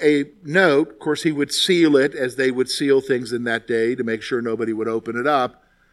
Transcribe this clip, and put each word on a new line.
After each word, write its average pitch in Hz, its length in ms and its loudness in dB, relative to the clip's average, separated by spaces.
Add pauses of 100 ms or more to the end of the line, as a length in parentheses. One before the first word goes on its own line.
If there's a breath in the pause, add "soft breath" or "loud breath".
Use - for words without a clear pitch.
a 147 260 4 (180)
note. 160 460 2
Of - 100 -20
course, 151 240 -4
he 165 80 2
would 143 200 -4
seal 165 440 4
it 139 180 2
as 127 220 -6
they 131 160 0
would 127 180 -2
seal 139 300 2
things 123 320 -2
in 120 120 -4
that 113 220 -4
day 117 300 0
to 123 80 -6
make 113 180 -4
sure 123 180 -4
nobody 113 320 -4
would 110 140 -6
open 113 300 -6
it 123 100 -4
up. 131 380 -2 (280)